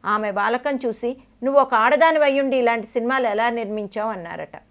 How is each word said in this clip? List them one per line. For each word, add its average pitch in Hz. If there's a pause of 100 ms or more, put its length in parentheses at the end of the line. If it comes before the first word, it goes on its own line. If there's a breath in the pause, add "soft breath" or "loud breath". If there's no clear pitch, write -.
ఆమె 208
వాలకం 240
చూసి, 240 (260 loud breath)
"నువ్వు 277
ఒక 262
ఆడదానివి 294
అయ్యుండి 269
ఇలాంటి 233
సినిమాలు 247
ఎలా 220
నిర్మించావు?" 214
అన్నారట. 170